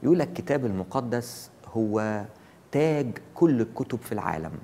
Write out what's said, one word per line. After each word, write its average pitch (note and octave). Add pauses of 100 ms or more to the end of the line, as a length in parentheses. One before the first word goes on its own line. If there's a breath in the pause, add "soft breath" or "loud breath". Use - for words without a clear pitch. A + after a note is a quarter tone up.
يقول D#3+
لك: D3+
"الكتاب C#3
المقدس A#2 (240)
هو G#2+ (480 loud breath)
تاج C#3+ (160)
كل D3+
الكتب A#2+
في -
العالم E2+ (120)